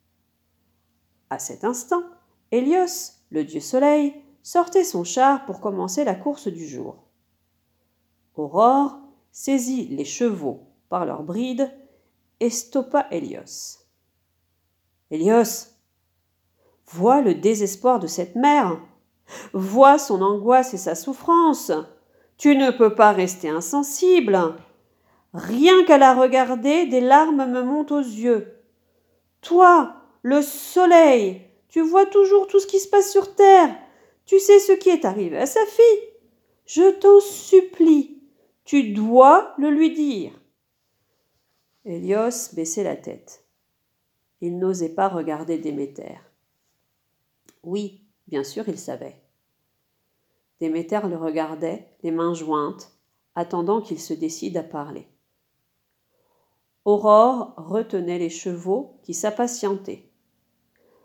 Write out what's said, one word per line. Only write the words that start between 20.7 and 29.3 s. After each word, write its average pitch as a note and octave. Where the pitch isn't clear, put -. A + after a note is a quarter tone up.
et -
sa E3+
souffrance. D#4
Tu C#4+
ne C4+
peux A#3
pas G#3+
rester F3+
insensible. G#3
Rien C4
qu'à D#4
la C4
regarder, B3+
des B3+
larmes C4+
me B3+
montent D4
aux D4
yeux. A#3